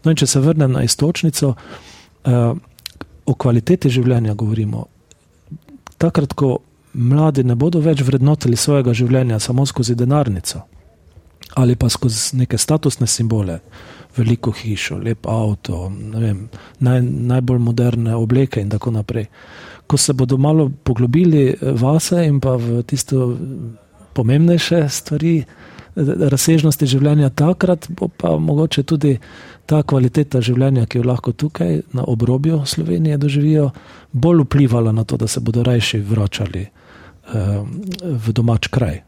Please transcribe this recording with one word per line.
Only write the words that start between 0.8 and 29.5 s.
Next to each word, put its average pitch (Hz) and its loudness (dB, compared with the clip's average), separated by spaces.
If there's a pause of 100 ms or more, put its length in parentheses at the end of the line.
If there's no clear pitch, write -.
iztočnico, 143 0 (720)
eh, 139 0 (960)
o 131 0
kvaliteti 127 2
življenja 120 0
govorimo. 110 -4 (1120)
Takrat, 160 0
ko 131 0 (360)
mladi 135 2
ne 123 2
bodo 156 2
več 151 2
vrednotili 135 2
svojega 135 2
življenja 120 2
samo 123 0
skozi 123 -2
denarnico 123 -2 (920)
ali 123 2
pa 123 0
skozi 113 -2
neke 123 0
statusne 151 0
simbole, 107 -2 (560)
veliko 117 0
hišo, - -8
lep 107 -6
avto, 104 -4
ne 107 -8
vem, 107 -2 (280)
naj-, 127 2 (240)
najbolj 123 0
moderne 117 0
obleke 117 -2
in 101 -6
tako 107 -4
naprej. 110 -4 (600)
Ko 151 0
se - 0
bodo 131 0
malo 147 4 (140)
poglobili, 139 4
eh, - 0 (160)
vase 147 2
in 147 2
pa 131 0
v 117 -2
tisto, 127 -2
eh, 120 -6 (760)
pomembnejše 160 2
stvari, 156 -2
eh, 139 -4 (840)
razsežnosti 151 2
življenja, 139 2
takrat 175 0
bo 175 -6
pa 170 -2
mogoče 156 0
tudi 139 0 (480)